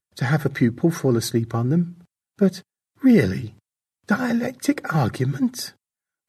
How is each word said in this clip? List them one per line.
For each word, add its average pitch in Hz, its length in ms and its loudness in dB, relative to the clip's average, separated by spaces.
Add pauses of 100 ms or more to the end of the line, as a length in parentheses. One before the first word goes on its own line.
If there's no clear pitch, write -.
(160)
to 131 100 -2
have 151 180 0
a 143 60 0
pupil 135 400 0
fall 131 260 0
asleep 113 380 -2
on 120 160 0
them, 175 260 0 (400)
but 190 240 2 (420)
really, 127 520 4 (520)
dialectic 240 880 -2
argument? 143 800 -2 (560)